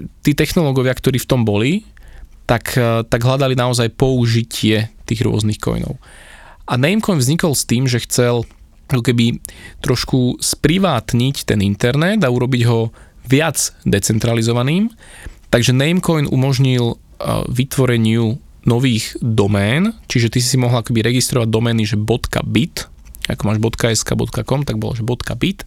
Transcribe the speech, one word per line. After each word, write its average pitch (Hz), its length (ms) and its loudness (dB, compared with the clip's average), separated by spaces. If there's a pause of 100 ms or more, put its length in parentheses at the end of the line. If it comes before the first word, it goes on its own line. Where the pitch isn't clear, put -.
(200)
tí 147 120 2
technológovia, 139 600 2
ktorí 127 260 0
v - 100 -6
tom 127 140 2
boli, 110 440 0 (580)
tak, - 300 -2
eh, 117 280 2
tak 117 180 -2
hľadali 131 340 2
naozaj 123 380 0
použitie 117 1000 0 (120)
tých 117 200 -4
rôznych 107 360 0
coinov. 117 400 -6 (640)
A - 100 -4
Namecoin 180 420 2
vznikol 147 380 2
s - 80 -2
tým, 127 240 0
že 123 140 0
chcel 120 420 0 (440)
ako 123 180 0
keby 120 340 2 (420)
trošku 127 600 0
sprivátniť 143 1040 0
ten 110 160 0
internet 139 640 0
a 131 60 4
urobiť 123 360 0
ho 113 260 2 (340)
viac 143 300 2 (280)
decentralizovaným. 117 1080 0 (580)
Takže 123 240 2
Namecoin 156 540 0
umožnil, 127 680 2
eh, - 340 -12 (200)
vytvoreniu 117 880 0 (300)
nových 120 520 0
domén, 110 800 0 (100)
čiže 117 240 0
ty 120 100 -2
si 123 100 0
si - 80 0
mohla 123 260 2
akoby 113 220 0
registrovať 123 420 0
domény, 113 380 2
že 104 120 -2
bodka 110 460 -2
bit, 110 480 -2 (340)
ako - 200 -6
máš 107 140 0
bodka 113 300 0
es 110 140 0
ká, - 120 -2
bodka 113 280 -2
com, 135 200 -2
tak 131 140 -4
bolo, 107 160 -4
že 113 100 -6
bodka 113 320 -4
bit. 180 320 -2